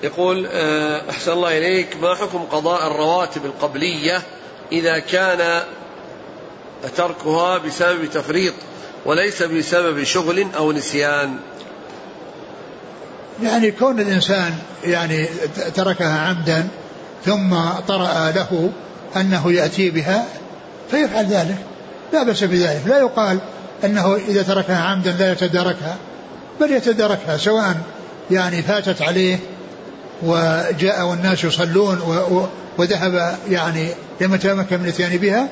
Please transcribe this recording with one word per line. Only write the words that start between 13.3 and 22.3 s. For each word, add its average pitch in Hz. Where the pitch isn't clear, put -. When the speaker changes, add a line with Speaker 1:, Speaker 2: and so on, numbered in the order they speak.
Speaker 2:
يعني، 220
كون 240
الإنسان، 190
يعني، 165
تركها 180
عمدا 165
ثم 190
طرأ 170
له 175
أنه 185
يأتي 175
بها 175
فيفعل 220
ذلك، 190
لا 311
بأس 220